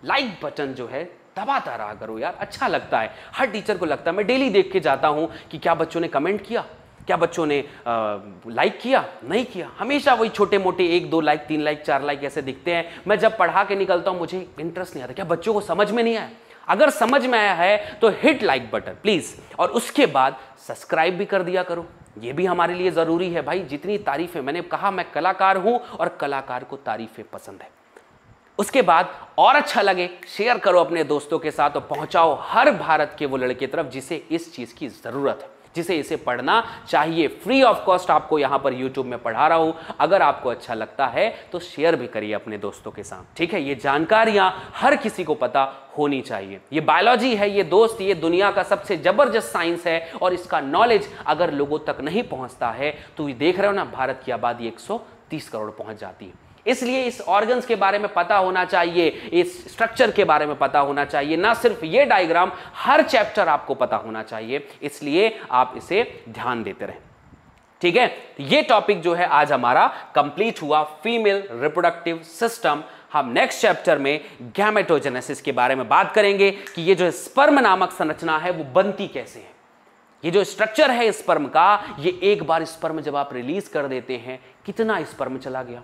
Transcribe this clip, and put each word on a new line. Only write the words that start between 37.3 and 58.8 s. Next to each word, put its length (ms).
Free 240
of 220
cost 260
आपको 280
यहाँ 200
पर 140
YouTube 320
में 140
पढ़ा 280
रहा 100
हूँ। 160
अगर 220
आपको 280
अच्छा 240
लगता 340
है 220
तो 80
share 360
भी 120
करिए 260
अपने 240
दोस्तों 340
के 120
साथ, 340
ठीक 160
है? 80
ये 140
जानकारियाँ 760
हर 220
किसी 260
को 120
पता 280
होनी 240
चाहिए। 380
ये 80
बायोलॉजी 540
है, 140
ये 160
दोस्त, 360
ये 140
दुनिया 360
का 140
सबसे 320
ज़बरदस्त 520
science 380
है 260
और 200
इसका 280
knowledge 480
अगर 260
लोगों 300
तक 180
नहीं 240
पहुँचता 460
है 220
तो 120
ये 60
देख 240
रहे 80
हो 60
ना, 140
भारत 380
की 60
आबादी 360
एक 120
सौ 220
तीस 200
करोड़ 220
पहुँच 280
जाती 260
है। 220
इसलिए 380
इस 200
organs 420
के 100
बारे 240
में 140
पता 240
होना 280
चाहिए, 420